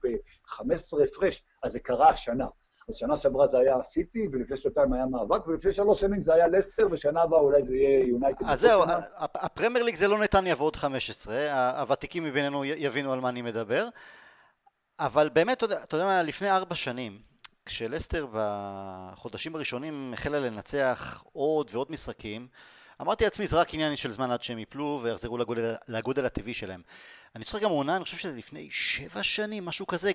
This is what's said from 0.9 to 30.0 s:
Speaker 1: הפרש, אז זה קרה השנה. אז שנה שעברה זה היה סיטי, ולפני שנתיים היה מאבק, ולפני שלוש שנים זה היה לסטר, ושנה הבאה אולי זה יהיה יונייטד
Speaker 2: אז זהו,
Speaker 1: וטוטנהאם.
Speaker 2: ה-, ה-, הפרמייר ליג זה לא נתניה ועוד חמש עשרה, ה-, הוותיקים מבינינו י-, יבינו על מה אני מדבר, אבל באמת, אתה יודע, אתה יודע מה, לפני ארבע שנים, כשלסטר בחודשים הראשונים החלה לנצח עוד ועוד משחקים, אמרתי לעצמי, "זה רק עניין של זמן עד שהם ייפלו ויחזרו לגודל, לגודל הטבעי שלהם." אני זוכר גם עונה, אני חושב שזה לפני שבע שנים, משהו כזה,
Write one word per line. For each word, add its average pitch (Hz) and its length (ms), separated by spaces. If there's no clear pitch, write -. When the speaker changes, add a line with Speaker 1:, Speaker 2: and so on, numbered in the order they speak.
Speaker 1:
הפרש, 165 400
אז 120 80
זה 120 80
קרה 131 300
השנה. 123 380
אז 113 60
שנה 139 220
שעברה 139 300
זה 131 120
היה 131 240
סיטי, 180 480
ולפני 131 260
שנתיים 135 360
היה 127 120
מאבק, 131 420
ולפני 165 260
שלוש 202 280
שנים 196 200
זה 156 120
היה 170 140
לסטר, 196 440
ושנה 156 300
הבאה 160 180
אולי 143 260
זה 127 100
יהיה 135 320
יונייטד 127 400
Speaker 2:
אז 139 120
זהו, 214 220
Speaker 1:
וטוטנהאם. 175 200
Speaker 2:
ה-, 160 80
ה-, 151 220
הפרמייר 233 400
ליג 226 100
זה 185 120
לא 208 120
נתניה 190 380
ועוד 151 180
חמש 135 340
עשרה, 135 440
ה-, 131 280
הוותיקים 139 420
מבינינו 143 420
י-, 139 120
יבינו 139 360
על 131 60
מה 127 100
אני 123 120
מדבר, 117 460
אבל 147 300
באמת, 180 280
אתה 226 80
יודע, 180 180
אתה 156 120
יודע 170 100
מה, 185 180
לפני 190 280
ארבע 185 240
שנים, 120 440
כשלסטר 139 680
בחודשים 101 1200
הראשונים 139 580
החלה 147 260
לנצח 127 840
עוד 147 400
ועוד 131 180
משחקים, 120 560
אמרתי 208 220
לעצמי, 208 240
"זה 147 100
רק 170 160
עניין 156 220
של 127 160
זמן 123 200
עד 120 120
שהם 117 160
ייפלו 143 440
ויחזרו 117 340
לגודל, 117 360
לגודל 123 380
הטבעי 117 280
שלהם." 92 280
אני 110 80
זוכר - 160
גם 214 100
עונה, 151 260
אני 185 80
חושב - 140
שזה 151 200
לפני - 340
שבע - 520
שנים, 214 420
משהו 175 220
כזה, 180 280